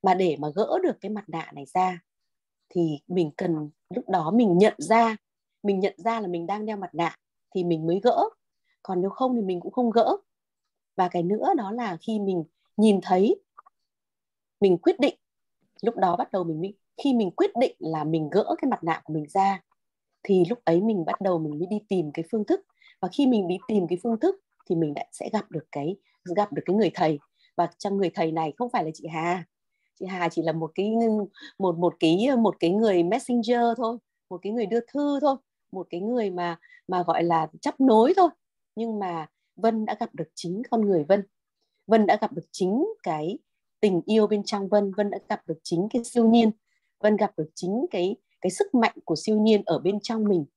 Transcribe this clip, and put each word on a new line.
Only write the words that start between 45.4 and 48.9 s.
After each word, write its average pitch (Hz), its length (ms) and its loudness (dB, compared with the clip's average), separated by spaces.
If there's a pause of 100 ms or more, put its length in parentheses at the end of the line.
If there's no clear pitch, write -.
được 160 160 -8
chính 180 300 -2
cái 240 100 -2
siêu 233 240 2
nhiên. 226 240 6 (480)
Vân 214 160 4
gặp 202 220 0
được 156 180 -6
chính 208 360 -4
cái, 190 240 -2 (260)
cái 185 80 0
sức 403 260 -2
mạnh 226 200 2 (100)